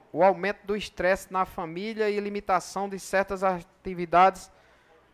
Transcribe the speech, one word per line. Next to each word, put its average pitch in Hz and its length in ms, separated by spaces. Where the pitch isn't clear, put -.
o 151 120
aumento 190 420
do 196 100
estresse 190 560
na 185 140
família 202 640
e 208 100
limitação 202 720
de 196 80
certas 190 460
atividades 180 1040